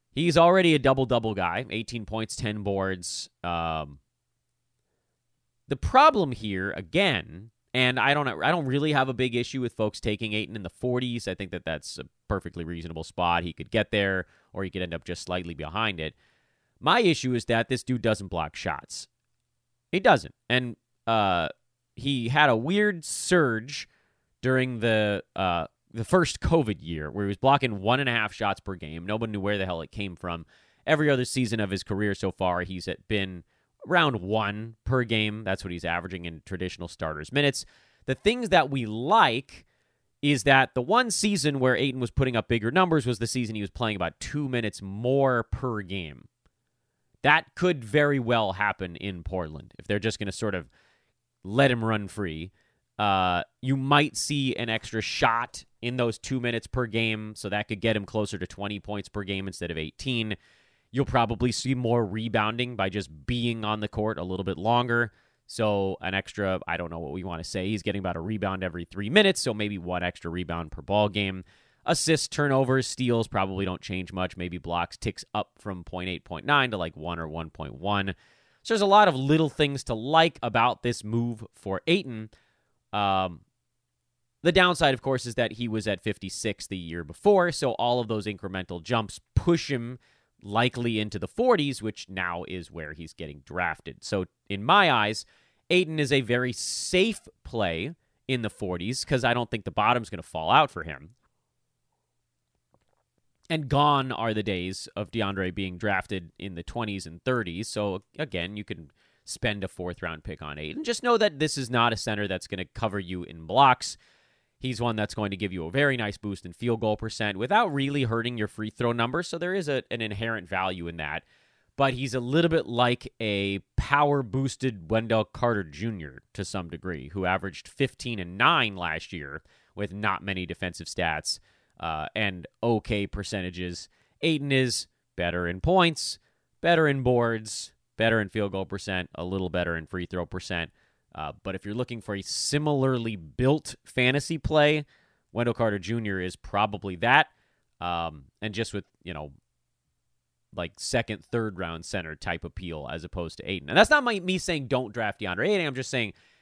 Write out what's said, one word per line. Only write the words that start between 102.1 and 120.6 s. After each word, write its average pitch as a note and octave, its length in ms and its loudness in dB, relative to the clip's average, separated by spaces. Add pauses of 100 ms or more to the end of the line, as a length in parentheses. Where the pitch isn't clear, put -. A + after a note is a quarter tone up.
And D#3+ 180 -2
gone C#3+ 440 4
are A2+ 220 0
the G#2+ 100 0
days F#2 520 -4
of G2+ 140 -6
DeAndre G2 460 -2
being F#2 220 -4
drafted F#2 600 -2
in F#2+ 160 -10
the E2+ 100 -8
twenties G#2 440 -6
and E2+ 160 -16
thirties. G#2+ 440 -2
So, G#2 360 -4 (160)
again, G2 380 -6
you G#2 60 -8
can E2 280 -12 (340)
spend G#2 380 -4
a F#2+ 40 -2
fourth-round F2 560 -8
pick D#2 180 -10
on D2+ 180 -10
Ayton. D#2 240 -8
Just A#3 180 -4
know A#3+ 160 4
that G3 220 2
this D3+ 180 0
is B2+ 120 -4
not A#2 240 4
a G#2+ 40 -2
center G#2 300 -2
that's F#2 180 -4
gonna F#2 200 -6
cover G#2 340 -4
you F2+ 240 -6
in E2 240 -14
blocks. B2+ 500 6 (640)
He's B2 220 -4
one A#2 140 0
that's G#2+ 180 -2
going G#2 160 -2
to G2 80 -6
give F#2 160 -4
you E2+ 120 -4
a E2+ 60 -8
very C3+ 260 2
nice G#2 200 -4
boost G2+ 260 -8
in F2+ 80 -14
field A#2 300 -2
goal G#2+ 160 2
percent G#2+ 400 -4
without F3+ 340 2
really C#3 320 0
hurting A#2 360 -2
your G#2+ 80 0
free G#2+ 240 -8
throw A#2+ 200 0
number. A#2+ 300 0
So E3+ 160 -2
there F3 160 2
is F3 160 -2
a, C3 220 2
an A2+ 100 -2
inherent G#2+ 480 -4
value F#2 380 0